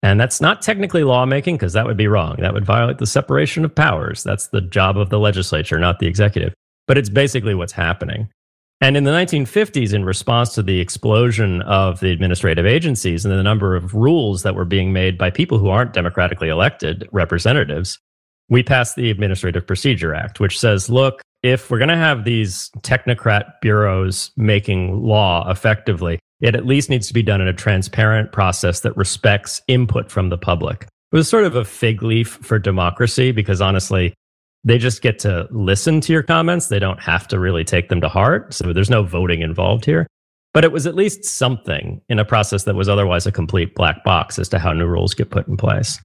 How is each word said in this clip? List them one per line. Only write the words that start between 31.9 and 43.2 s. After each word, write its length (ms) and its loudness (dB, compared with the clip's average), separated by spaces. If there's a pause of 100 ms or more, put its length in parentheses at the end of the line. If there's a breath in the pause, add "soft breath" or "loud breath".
leaf 380 0
for 180 0
democracy 720 0
because, 300 0
honestly, 520 0 (520)
they 120 4
just 240 -2
get 180 0
to 320 -2
listen 480 2
to 140 0
your 100 2
comments. 440 0
They 120 0
don't 220 -4
have 260 -2
to 100 -2
really 280 0
take 240 -2
them 100 0
to 80 0
heart. 460 0
So 180 -4
there's 180 2
no 140 4
voting 380 -2
involved 420 -2
here. 240 0 (460)
But 100 4
it 80 2
was 160 -4
at 80 -6
least 300 -2
something 840 -4
in 100 0
a 60 2
process 400 0
that 100 -2
was 140 -2
otherwise 400 2